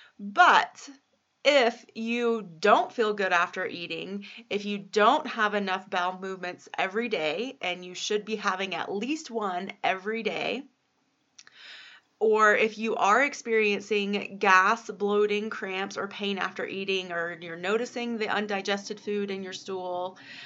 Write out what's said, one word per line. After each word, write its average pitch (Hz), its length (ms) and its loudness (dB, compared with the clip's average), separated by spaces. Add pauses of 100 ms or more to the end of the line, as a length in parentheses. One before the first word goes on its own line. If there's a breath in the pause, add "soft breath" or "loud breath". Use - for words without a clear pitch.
(180 loud breath)
But 208 720 4 (540)
if 254 520 4
you 226 520 0 (120)
don't 262 340 6
feel 214 220 0
good 190 180 0
after 180 340 0
eating, 175 600 -8 (240 loud breath)
if 202 160 -4
you 208 100 -2
don't 220 500 4
have 214 280 0
enough 196 340 -2
bowel 185 320 -2
movements 180 560 -10
every 196 320 -2
day, 180 540 -2
and 180 200 -6
you 180 120 -14
should 208 320 -4
be 220 100 -2
having 190 380 -4
at - 180 -6
least 247 380 -6
one 190 420 -4 (100)
every 196 400 -2
day, 208 420 -4 (1500 loud breath)
or 214 360 6
if 214 220 2
you 220 200 -2
are 208 280 6
experiencing 208 1160 0
gas, 196 520 4
bloating, 208 580 0
cramps, 196 480 -6
or 202 120 -4
pain 202 280 -4
after 185 300 -4
eating, 190 440 -4
or 170 300 -6
you're 170 160 -10
noticing 233 640 -4
the 208 100 -2
undigested 202 720 -4
food 202 300 -4
in 196 120 -6
your 185 120 -10
stool, 185 640 -8 (280 loud breath)